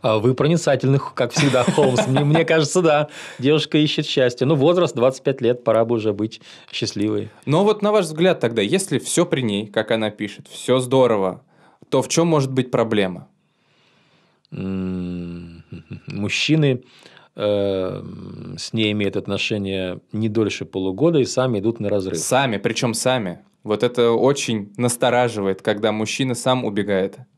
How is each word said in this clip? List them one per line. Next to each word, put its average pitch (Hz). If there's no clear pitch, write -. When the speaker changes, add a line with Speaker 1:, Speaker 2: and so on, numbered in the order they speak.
Speaker 1:
А 110
вы 120
проницательны, 143
как 123
всегда, 131
Холмс. 135
Мне, 131
мне 156
кажется, 160
да. 151
Девушка 143
ищет 151
счастье. 127
Ну, 160
возраст 170
двадцать 131
пять 135
лет, 120
пора 113
бы 117
уже 107
быть 107
счастливой. 104
Speaker 2:
Но 160
вот 208
на 208
ваш 208
взгляд 160
тогда, 113
если 151
всё -
при 160
ней, 104
как 110
она 110
пишет, -
всё -
здорово, 120
то 131
в 123
чём 165
может 135
быть 127
проблема? 104
Speaker 1:
М, 90
мужчины, 131
э, 98
с -
ней 110
имеют 104
отношения 95
не 110
дольше 107
полугода 95
и -
сами 127
идут 110
на 101
разрыв. 95
Speaker 2:
Сами, 127
причём 113
сами. 113
Вот 104
это 120
очень 113
настораживает, 117
когда 107
мужчина 110
сам 127
убегает. 98